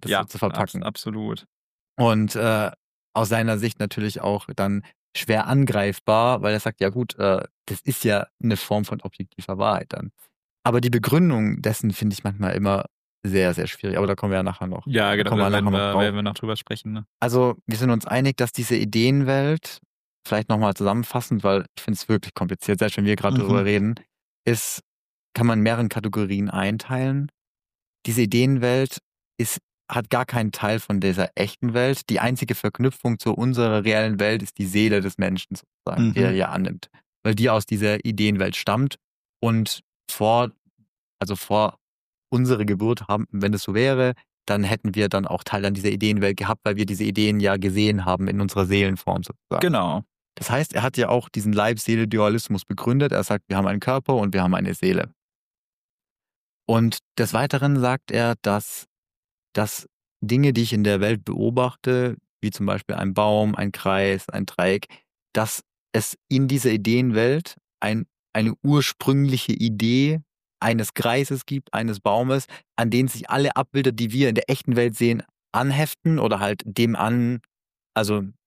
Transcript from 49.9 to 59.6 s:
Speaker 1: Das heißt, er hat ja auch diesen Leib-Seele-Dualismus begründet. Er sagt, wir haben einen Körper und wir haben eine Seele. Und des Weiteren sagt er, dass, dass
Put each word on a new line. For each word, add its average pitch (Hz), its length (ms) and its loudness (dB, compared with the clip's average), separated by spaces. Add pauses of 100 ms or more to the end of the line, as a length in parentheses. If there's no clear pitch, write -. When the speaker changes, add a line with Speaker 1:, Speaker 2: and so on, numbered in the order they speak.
Speaker 1:
Das - 140 -8
heißt, 147 240 0
er 107 80 0
hat 131 140 -2
ja 123 120 2
auch 123 200 0
diesen 107 240 -2
Leib-Seele-Dualismus 110 1120 0
begründet. 131 480 0
Er 95 120 0
sagt, 104 240 -2
wir 98 80 -2
haben 98 100 2
einen 98 140 -2
Körper 135 360 0
und 101 180 0
wir 95 80 2
haben 90 120 2
eine 92 200 -2
Seele. 90 360 0 (1600)
Und 113 300 4 (200)
des 117 140 0
Weiteren 139 480 2
sagt 123 300 -2
er, 117 320 2
dass, - 440 -2 (680)
dass - 320 -4 (340)